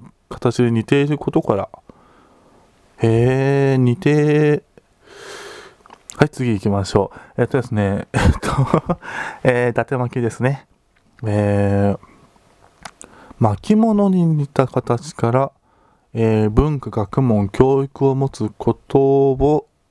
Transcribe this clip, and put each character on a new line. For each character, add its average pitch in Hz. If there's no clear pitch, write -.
形 -
で 117
似 113
て 143
い 143
る 147
こ -
と 160
か -
ら、 95
へ 131
ー、 -
似 123
て、 147
は 214
い、 -
次 123
行 101
き -
ま 101
し -
ょ 95
う。 127
え 120
っ -
と 131
で -
す -
ね、 101
<laughs> -
え -
っ -
と、 -
え 123
ー、 120
伊 -
達 120
巻 123
き 131
で 117
す -
ね。 135
え 101
ー、 -
巻 117
物 214
に 180
似 151
た 131
形 123
か 117
ら、 135
え 110
ー、 -
文 135
化、 -
学 107
問、 107
教 135
育 135
を 135
持 135
つ 107
こ -
と -
を 139